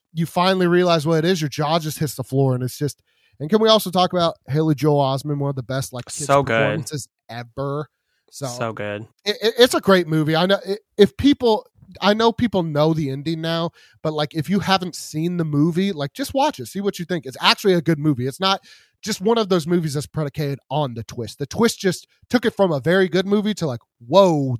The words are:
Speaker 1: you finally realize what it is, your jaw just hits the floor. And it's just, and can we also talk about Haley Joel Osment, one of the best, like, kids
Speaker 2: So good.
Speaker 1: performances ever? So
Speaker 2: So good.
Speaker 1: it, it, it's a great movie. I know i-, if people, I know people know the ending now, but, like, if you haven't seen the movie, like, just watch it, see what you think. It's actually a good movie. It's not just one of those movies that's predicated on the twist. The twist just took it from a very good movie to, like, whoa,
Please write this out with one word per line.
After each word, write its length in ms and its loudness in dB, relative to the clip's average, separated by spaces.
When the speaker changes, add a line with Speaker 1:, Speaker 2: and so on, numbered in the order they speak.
Speaker 1:
you 120 -2
finally 420 2
realize 380 4
what 140 2
it 60 2
is, 160 2
your 80 -2
jaw 280 -2
just 220 -6
hits 160 -4
the 80 -6
floor. 320 2
And 80 -4
it's 160 -6
just, 240 -6
and 120 -10
can 100 4
we 80 6
also 220 4
talk 220 2
about 220 0
Haley 280 2
Joel 240 2
Osment, 380 -2
one 140 -2
of 40 -10
the 80 -8
best, 300 -6
like, 120 -10
kids 200 -10
Speaker 2:
So 160 6
good. 120 0
Speaker 1:
performances 540 -2
ever? 580 -8
So 160 -12
Speaker 2:
So 260 -6
good. 340 -8
Speaker 1:
it, 160 -2
it, 180 0
it's 140 6
a 80 0
great 260 4
movie. 280 2
I 120 2
know 200 2
i-, 100 -2
if 200 6
people, 500 2
I 140 4
know 160 2
people 320 0
know 300 2
the 180 -2
ending 300 -6
now, 300 -4
but, 120 -4
like, 220 -4
if 140 -4
you 100 2
haven't 360 0
seen 420 -4
the 80 -2
movie, 460 2
like, 220 -6
just 200 -8
watch 260 0
it, 80 -12
see 140 -8
what 180 -4
you 60 -8
think. 200 -4
It's 160 -12
actually 320 2
a 80 2
good 180 0
movie. 280 0
It's 120 -10
not 220 0
just 180 -6
one 160 0
of 120 0
those 180 0
movies 280 0
that's 120 -6
predicated 500 -6
on 220 -2
the 100 -10
twist. 340 -12
The 80 -8
twist 340 0
just 280 -4
took 160 0
it 100 -2
from 160 2
a 80 -2
very 300 2
good 180 -2
movie 280 0
to, 120 -4
like, 140 -6
whoa, 600 2